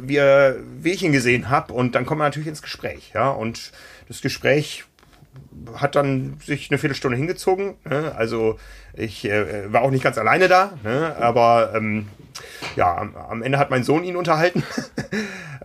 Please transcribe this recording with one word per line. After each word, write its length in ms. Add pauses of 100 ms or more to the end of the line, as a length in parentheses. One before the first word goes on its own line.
wie 160
er, 400 (220)
wie 120
ich 100
ihn 120
gesehen 360
hab. 220
Und 240
dann 100
kommt 140
man 80
natürlich 220
ins 120
Gespräch, 540
ja. 160
Und 400 (380)
das 120
Gespräch 600 (920)
hat 200
dann 500
sich 240
eine 80
Viertelstunde 400
hingezogen, 580 (100)
ne? 300
Also 440 (340)
ich, 320
äh, 460
war 100
auch 100
nicht 120
ganz 140
alleine 300
da, 360
ne? 360
Aber, 540
ähm, 360 (640)
ja, 220
am, 180
am 260
Ende 160
hat 120
mein 140
Sohn 200
ihn 120
unterhalten. 520
<laughs> 60 (920)